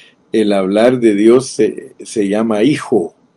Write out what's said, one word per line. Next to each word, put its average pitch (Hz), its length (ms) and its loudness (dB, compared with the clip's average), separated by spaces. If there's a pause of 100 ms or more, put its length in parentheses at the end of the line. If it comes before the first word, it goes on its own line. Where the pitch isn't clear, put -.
(320)
el 104 220 0
hablar 107 460 0
de 110 160 2
Dios 117 320 4
se, - 560 -4
se 110 240 -4
llama 110 360 -2
Hijo. 127 520 -2 (220)